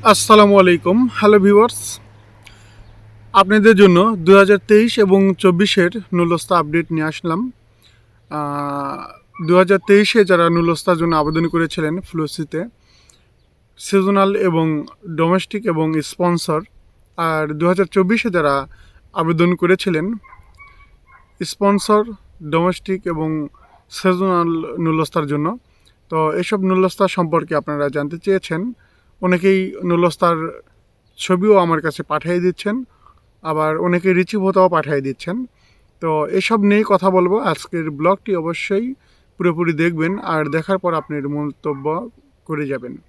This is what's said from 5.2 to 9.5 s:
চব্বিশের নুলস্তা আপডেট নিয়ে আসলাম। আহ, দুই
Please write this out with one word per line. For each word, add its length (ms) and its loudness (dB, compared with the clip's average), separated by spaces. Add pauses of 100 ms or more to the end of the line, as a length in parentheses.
চব্বিশের 560 2 (240)
নুলস্তা 440 0
আপডেট 340 -4
নিয়ে 140 -4
আসলাম। 460 -6 (800)
আহ, 680 -8 (480)
দুই 100 4